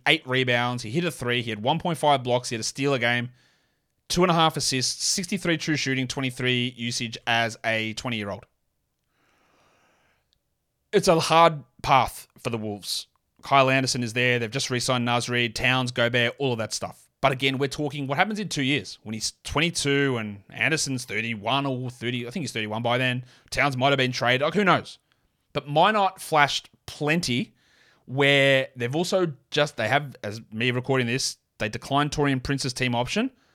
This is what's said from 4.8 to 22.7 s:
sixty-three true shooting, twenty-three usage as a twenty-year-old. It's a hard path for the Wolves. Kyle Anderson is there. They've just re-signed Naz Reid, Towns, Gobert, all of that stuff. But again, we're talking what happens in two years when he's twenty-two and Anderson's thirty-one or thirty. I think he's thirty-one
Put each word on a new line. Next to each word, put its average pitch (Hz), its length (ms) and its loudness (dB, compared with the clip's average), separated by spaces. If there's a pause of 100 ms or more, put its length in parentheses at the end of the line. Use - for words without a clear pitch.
sixty-three 180 540 -2
true - 180 -2
shooting, 131 320 -2
twenty-three 127 640 -2
usage 117 520 -6
as 117 360 0
a 110 300 -2
twenty-year-old. 104 540 -6 (2500)
It's 190 140 2
a 165 120 6
hard 160 440 4 (180)
path 131 440 2 (120)
for - 100 -6
the 117 100 -2
Wolves. 104 480 -8 (360)
Kyle 135 260 6
Anderson 131 340 0
is 110 120 -6
there. 123 240 2
They've 117 120 -4
just 127 200 -6
re-signed 123 340 0
Naz 120 240 0
Reid, 120 260 -2
Towns, 127 360 0
Gobert, 120 480 0
all 135 140 0
of 113 60 -4
that 107 140 -6
stuff. - 360 -10 (120)
But 135 120 4
again, 135 260 0
we're 139 100 0
talking 147 380 -6
what 135 120 -2
happens 202 220 0
in 190 80 -6
two 147 140 -4
years 131 400 -2
when 107 120 -8
he's - 200 -6 (100)
twenty-two 143 720 0
and 104 340 -8
Anderson's 131 540 -2
thirty-one 113 600 -2
or 127 240 -4
thirty. 120 360 -6
I 120 40 -10
think 170 140 -6
he's 110 80 -6
thirty-one 107 300 -4